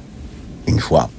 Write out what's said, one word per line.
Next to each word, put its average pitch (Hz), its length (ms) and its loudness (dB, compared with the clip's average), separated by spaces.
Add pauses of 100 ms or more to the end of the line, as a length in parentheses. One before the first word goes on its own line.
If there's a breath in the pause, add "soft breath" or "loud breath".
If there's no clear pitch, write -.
(680)
Une 110 140 4
fois, - 380 4